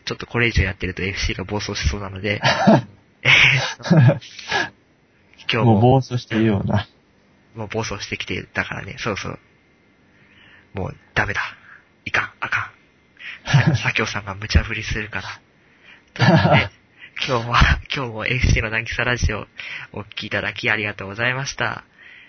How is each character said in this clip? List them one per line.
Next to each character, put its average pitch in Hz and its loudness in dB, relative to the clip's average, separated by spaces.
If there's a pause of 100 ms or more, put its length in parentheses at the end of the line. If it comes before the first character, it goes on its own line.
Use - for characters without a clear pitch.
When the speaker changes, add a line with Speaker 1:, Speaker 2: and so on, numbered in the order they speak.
Speaker 1:
ち - -6
ょ 117 -4
っ - -20
と - -10
こ - -4
れ 117 4
以 - 0
上 - 2
や 95 -2
っ - -8
て - -8
る 90 -4
と - -8
エ 95 -4
フ - -8
シ - -2
ー - -4
が 98 -8
暴 104 -4
走 101 -6
し - -2
そ 101 -2
う 101 -8
な 98 -10
の 95 -12
で、 104 -2
Speaker 2:
<laughs> - 2
Speaker 1:
え - 2
ー、 - 4 (1300)
今 120 2
日 - 4
も、 - -
Speaker 2:
も 113 6
う - 4
暴 127 8
走 123 -6
し - -10
て 113 -6
る 110 4
よ 101 2
う - -4
な。 101 0 (680)
Speaker 1:
う - -12
ん。 113 -10
も 107 -6
う - -16
暴 110 -2
走 101 -6
し - -12
て 101 -6
き - -8
て 98 -6
た - -4
か - -8
ら - -8
ね、 - -12
そ 110 -4
う 92 -4
そ - -8
う。 - -12 (1400)
も 92 -4
う - -14 (180)
ダ 107 0
メ 104 -6
だ。 - -2 (640)
い - -8
か - 0
ん、 - -8 (100)
あ - -8
か - -6 (760)
ん。 143 4
さ-、 - 4
<laughs> 120 -2
左 - -4
京 113 0
さ 107 -6
ん 104 -10
が 98 -8
無 104 -10
茶 - 4
ぶ 107 -6
り 107 -8
す - -6
る 104 -8
か 98 -8
ら。 - -14 (720)
と - -2
い 127 6
う - 8
こ 156 6
と 147 6
で、 101 2 (240)
Speaker 2:
<laughs> - -10
Speaker 1:
今 127 0
日 120 -6
は、 - 4 (140)
今 139 -4
日 117 -8
も 107 -6
エ 123 0
フ - 2
シ - 4
ー - 0
の 110 -4
渚 117 -4
ラ 123 2
ジ - 0
オ - -6 (440)
お 101 -8
聞 - -14
き - -10
い - -10
た 101 -2
だ 101 -4
き 120 -4
あ 107 2
り 107 -4
が 104 -4
と 101 -10
う - -10
ご 101 -10
ざ 117 -2
い 127 0
ま 135 -6
し - -8
た。 123 -2
Speaker 2:
あ - -6 (460)